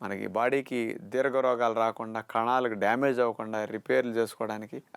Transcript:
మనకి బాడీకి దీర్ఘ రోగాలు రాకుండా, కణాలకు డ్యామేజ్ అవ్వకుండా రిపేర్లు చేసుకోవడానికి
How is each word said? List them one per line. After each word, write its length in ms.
మనకి 260
బాడీకి 720
దీర్ఘ 340
రోగాలు 380
రాకుండా, 480
కణాలకు 520
డ్యామేజ్ 460
అవ్వకుండా 460
రిపేర్లు 460
చేసుకోవడానికి 720